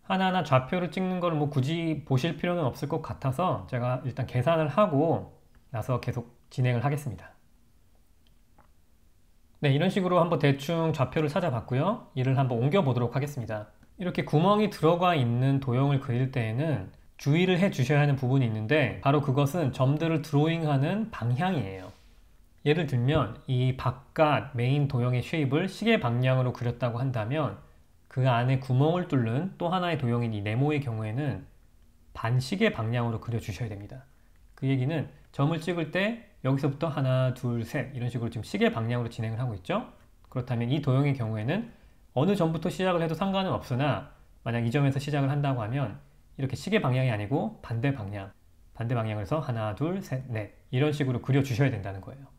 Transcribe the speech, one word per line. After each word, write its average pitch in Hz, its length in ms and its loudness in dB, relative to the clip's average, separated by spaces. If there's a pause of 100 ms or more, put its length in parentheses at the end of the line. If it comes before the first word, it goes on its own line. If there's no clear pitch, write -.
하나하나 185 400 0
좌표를 175 480 0
찍는 185 300 -2
걸 175 140 0
뭐 147 140 0
굳이 147 580 -2
보실 135 300 0
필요는 175 280 0
없을 139 240 -4
것 160 120 -2
같아서 135 720 -2
제가 127 340 -2
일단 127 220 -4
계산을 160 420 2
하고 143 720 2 (300)
나서 120 300 -2
계속 - 360 -6 (140)
진행을 123 340 0
하겠습니다. 143 460 -4 (2250)
네, 143 120 4
이런 156 160 4
식으로 180 320 4
한번 165 200 2
대충 160 520 2
좌표를 160 360 0
찾아봤고요. 160 880 -2
이를 127 220 2
한번 127 220 2
옮겨보도록 127 560 2
하겠습니다. 117 540 -6 (280)
이렇게 180 280 -4
구멍이 196 460 4
들어가 170 440 4
있는 131 460 2
도형을 135 400 2
그릴 131 320 -2
때에는 113 580 -2 (260)
주의를 175 440 2
해 196 100 4
주셔야 143 300 2
하는 143 160 4
부분이 131 280 2
있는데 110 560 0
바로 139 200 4
그것은 139 520 0
점들을 151 500 2
드로잉하는 160 920 2
방향이에요. 120 800 -2 (720)
예를 151 220 2
들면 123 600 0
이 127 300 2
바깥 127 800 0
메인 135 320 2
도형의 123 340 0
쉐입을 156 460 0
시계 220 320 2
방향으로 127 520 2
그렸다고 120 460 -4
한다면 123 600 -2 (500)
그 131 200 2
안에 123 300 4
구멍을 151 500 2
뚫는 135 480 0
또 170 140 -2
하나의 175 260 0
도형인 120 380 0
이 101 80 -4
네모의 135 380 0
경우에는 110 680 -4 (640)
반시계 127 600 0
방향으로 117 480 -2
그려주셔야 113 500 -6
됩니다. 104 340 -12 (500)
그 - 120 -6
얘기는 135 420 0 (220)
점을 156 280 0
찍을 165 340 -4
때 208 360 -2 (160)
여기서부터 139 440 0
하나, 131 440 2
둘, 120 320 -2
셋 123 300 -6
이런 120 160 -4
식으로 117 180 -4
지금 113 140 -6
시계 220 280 0
방향으로 120 380 -2
진행을 113 300 -6
하고 123 160 -4
있죠. 180 340 -6 (400)
그렇다면 120 420 -4
이 143 120 0
도형의 139 320 2
경우에는 117 580 -4 (400)
어느 175 240 2
점부터 165 320 0
시작을 185 320 0
해도 165 140 -2
상관은 190 360 -2
없으나 120 600 -2 (320)
만약 117 240 -2
이 117 40 0
점에서 139 280 2
시작을 139 320 -2
한다고 139 320 -2
하면 110 360 -4 (380)
이렇게 131 180 -4
시계 196 280 0
방향이 131 280 2
아니고 120 520 -2
반대 120 320 -2
방향, 101 360 -8 (440)
반대 117 200 -2
방향으로 110 280 -2
해서 139 160 -2
하나, 113 360 -2
둘, 175 280 -2
셋, 131 260 -6
넷 107 260 -6 (160)
이런 147 220 2
식으로 127 300 0
그려주셔야 135 480 2
된다는 98 320 -8
거예요. 139 240 -16 (120)